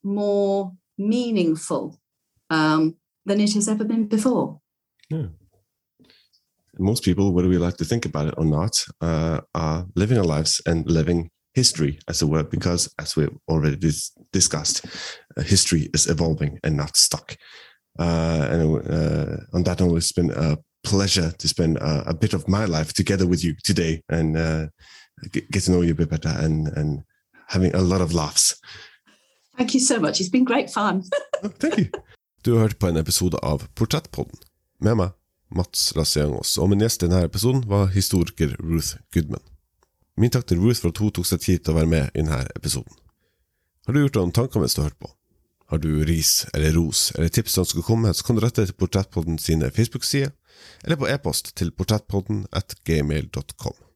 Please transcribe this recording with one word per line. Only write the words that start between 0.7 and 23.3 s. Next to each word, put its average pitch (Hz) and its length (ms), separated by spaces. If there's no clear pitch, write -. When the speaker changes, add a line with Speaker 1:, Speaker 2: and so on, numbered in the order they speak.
Speaker 1:
meaningful, 190 1000
um, 156 460
than 202 160
it 208 140
has 208 140
ever 214 160
been 226 220
before. 214 520
Speaker 2:
Yeah. 151 160
Most 101 260
people, 95 280
whether 90 160
we 90 100
like 87 180
to 85 80
think 117 220
about 76 220
it - 100
or 80 80
not, 78 380
uh, 80 380
are 82 400
living 104 240
our 98 60
lives 78 420
and 82 240
living 82 400
history, 76 440
as - 140
it 78 40
were, 78 160
because - 560
as 78 160
we 73 140
already 78 300
dis-, - 340
discussed, - 540
uh, - 60
history - 500
is - 160
evolving 78 560
and 78 120
not 73 200
stuck. - 400
Uh, 82 520
and, 80 400
uh, 78 460
on 87 120
that 90 160
note, 87 160
it's 85 160
been 85 180
a 73 260
pleasure 95 500
to - 160
spend, 80 300
uh, 73 280
a 82 80
bit 101 180
of 87 160
my 101 160
life 78 300
together 95 320
with 85 180